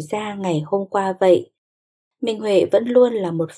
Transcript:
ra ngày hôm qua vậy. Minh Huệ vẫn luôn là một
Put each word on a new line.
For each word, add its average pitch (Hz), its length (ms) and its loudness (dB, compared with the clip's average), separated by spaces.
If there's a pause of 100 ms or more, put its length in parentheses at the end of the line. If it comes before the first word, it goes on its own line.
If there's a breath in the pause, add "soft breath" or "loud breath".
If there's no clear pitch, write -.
(120)
ra 208 240 -6
ngày 180 300 -4
hôm 196 240 -4
qua 190 300 -2
vậy. 185 320 4 (720)
Minh 226 180 -4
Huệ 202 320 2
vẫn 214 140 0
luôn 247 280 4
là 190 180 -4
một 165 260 -4